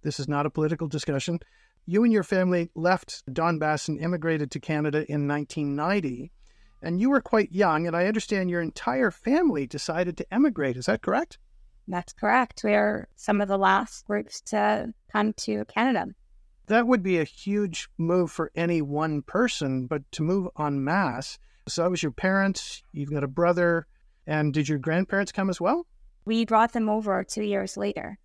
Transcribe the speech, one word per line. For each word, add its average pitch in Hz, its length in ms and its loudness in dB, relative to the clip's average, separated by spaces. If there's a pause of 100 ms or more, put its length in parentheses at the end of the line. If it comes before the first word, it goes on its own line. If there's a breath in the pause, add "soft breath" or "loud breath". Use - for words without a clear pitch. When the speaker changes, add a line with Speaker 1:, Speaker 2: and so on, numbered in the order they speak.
Speaker 1:
This 151 160 -6
is 135 100 -6
not 147 180 0
a 147 40 -2
political 156 360 -2
discussion. 147 540 -4 (440 soft breath)
You 196 180 2
and 240 100 6
your 208 100 4
family 180 520 2
left 175 560 0
Donbass 156 580 0
and 151 120 -2
immigrated 160 520 -2
to 143 80 -6
Canada 151 500 0
in 147 160 0
nineteen 143 500 -2
ninety. 156 560 -2 (480)
And 170 180 -2
you 240 120 4
were 277 100 4
quite 214 320 0
young, 170 340 2
and 165 80 -2
I 180 120 2
understand 202 420 0
your 175 140 -2
entire 240 480 0
family 247 560 2
decided 170 500 -2
to - 160 -6
emigrate. 180 460 2
Is 123 80 -6
that 214 160 0
correct? 240 340 -2 (520)
Speaker 2:
That's 180 260 -6
correct. 233 500 0
We're 208 520 2
some 202 260 0
of 196 60 -2
the 196 100 0
last 196 480 2
groups 208 360 -4
to 214 520 0 (180)
come 214 220 0
to 214 320 -4
Canada. 233 400 0 (600)
Speaker 1:
That 226 180 4
would 240 160 4
be 180 160 2
a 160 60 2
huge 196 720 -4
move 170 320 2
for 160 240 -4
any 170 260 0
one 147 400 -2
person, 135 680 -2
but 147 260 -6
to 160 100 -6
move 180 260 0 (100)
en 143 240 -2
masse. 165 560 -2 (300)
So - 140 -2
that 180 80 2
was 175 120 -4
your 147 100 -2
parents, 196 680 0 (100)
you've 143 200 -6
got 143 120 -2
a 139 40 -4
brother, 170 580 2 (400)
and 151 280 0
did 147 160 2
your 151 80 0
grandparents 185 540 0
come 196 180 0
as 175 100 -4
well? 269 260 0 (400)
Speaker 2:
We 226 200 0
brought 226 260 4
them 220 160 0
over 208 340 0
two 214 200 -6
years 196 340 -2
later. 202 480 -6